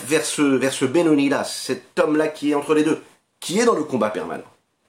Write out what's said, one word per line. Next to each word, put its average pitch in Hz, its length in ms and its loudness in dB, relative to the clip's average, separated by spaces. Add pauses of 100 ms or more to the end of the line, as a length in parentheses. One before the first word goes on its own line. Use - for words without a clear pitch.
vers 156 200 0
ce, - 160 -4
vers 131 320 2
ce - 120 -2
Benoni-là, 139 580 2
cet - 560 -8
homme-là 156 280 2
qui 147 240 -4
est 143 40 0
entre 143 180 -2
les 151 100 4
deux, 156 180 0 (380)
qui 170 200 -2
est 247 60 2
dans 233 100 4
le 156 80 -4
combat 107 260 -2
permanent. 80 340 -8 (460)